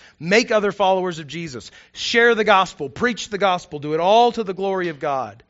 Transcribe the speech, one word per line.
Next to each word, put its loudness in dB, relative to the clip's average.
make 2
other 0
followers 0
of -14
Jesus, -12
share 2
the -2
gospel, 2
preach -6
the -8
gospel, -2
do -6
it -2
all 4
to -6
the -6
glory -4
of -10
God. -6